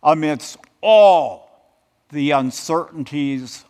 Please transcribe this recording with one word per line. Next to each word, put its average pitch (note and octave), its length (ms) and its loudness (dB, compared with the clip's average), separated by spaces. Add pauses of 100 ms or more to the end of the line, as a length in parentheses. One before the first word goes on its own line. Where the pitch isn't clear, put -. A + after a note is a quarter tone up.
amidst D3+ 540 -2 (240)
all G3 680 4 (600)
the D3 220 -4
uncertainties C#3 1400 -6